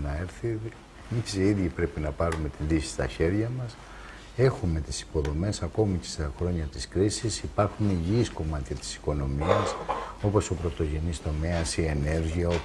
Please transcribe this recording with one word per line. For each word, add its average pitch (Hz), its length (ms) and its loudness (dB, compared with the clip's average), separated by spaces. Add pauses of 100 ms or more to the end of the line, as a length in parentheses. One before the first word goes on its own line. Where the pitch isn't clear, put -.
να 73 140 -2
έρθει. 107 420 -4 (540)
Εμείς 117 220 -2
οι 95 140 6
ίδιοι 98 200 4
πρέπει 82 320 -2
να 76 100 0
πάρουμε 80 380 0 (100)
την 76 100 0
τύχη 78 180 2
στα - 200 -2
χέρια 101 520 2
μας. 120 180 -8 (600)
Έχουμε 95 440 4
τις 71 200 -6
υποδομές, 78 640 0
ακόμη 95 360 2
και - 80 -6
στα 73 320 -4
χρόνια 87 260 0
της - 240 -6
κρίσης. 101 540 2
Υπάρχουν 104 480 2
υγιείς 95 400 2
κομμάτια 76 460 -4
της - 180 -10
οικονομίας, 73 800 0 (480)
όπως 104 280 4
ο 92 40 2
πρωτογενής 80 680 -2
τομέας, 80 540 0
η 90 80 2
ενέργεια, 80 640 2
ο 87 60 4 (100)